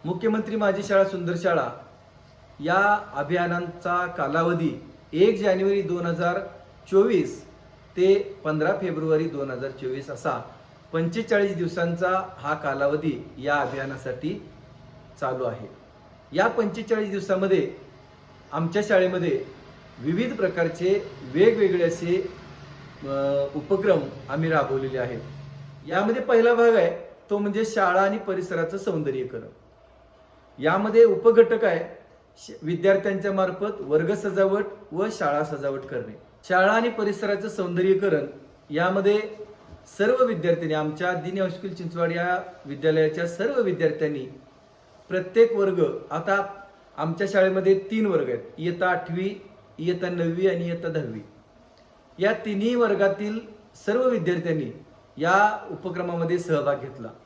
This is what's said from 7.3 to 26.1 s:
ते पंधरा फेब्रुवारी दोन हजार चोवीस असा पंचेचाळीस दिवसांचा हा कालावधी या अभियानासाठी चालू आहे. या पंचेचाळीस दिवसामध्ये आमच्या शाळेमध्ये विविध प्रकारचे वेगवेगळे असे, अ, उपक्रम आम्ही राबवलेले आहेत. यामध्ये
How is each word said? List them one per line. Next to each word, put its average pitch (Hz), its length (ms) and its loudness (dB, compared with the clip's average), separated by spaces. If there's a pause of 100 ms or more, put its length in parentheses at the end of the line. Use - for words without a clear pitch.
ते 190 460 2
पंधरा 156 280 0 (100)
फेब्रुवारी 160 420 0
दोन 143 280 -6
हजार 127 200 -8
चोवीस 131 380 -8
असा 131 340 -6 (500)
पंचेचाळीस 202 600 0
दिवसांचा 175 680 -2 (140)
हा 147 160 -6
कालावधी 143 720 -2 (120)
या 143 180 -2
अभियानासाठी 135 960 -6 (720)
चालू 127 220 -4
आहे. 104 240 -6 (680)
या 190 140 4
पंचेचाळीस 214 600 0
दिवसामध्ये 190 640 0 (800)
आमच्या 165 360 0
शाळेमध्ये 185 580 2 (560)
विविध 214 340 -2
प्रकारचे 180 720 0 (240)
वेगवेगळे 190 500 4
असे, 170 460 0 (720)
अ, 139 420 0 (100)
उपक्रम 190 440 2 (300)
आम्ही 160 200 0
राबवलेले 135 480 0
आहेत. 117 220 -4 (680)
यामध्ये 214 340 0